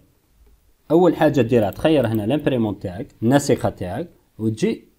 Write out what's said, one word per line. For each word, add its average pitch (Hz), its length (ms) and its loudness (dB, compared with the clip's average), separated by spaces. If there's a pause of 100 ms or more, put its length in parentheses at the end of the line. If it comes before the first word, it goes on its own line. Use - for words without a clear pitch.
(920)
اول 170 240 4
حاجه 143 260 2
ديرها 117 300 2
تخير 151 360 0
هنا 110 180 -2
لامبريمون 127 540 -2
تاعك، 98 280 -10 (160)
النسيخه 131 460 2
تاعك، 98 400 -8 (300)
وتجي 113 480 -4 (120)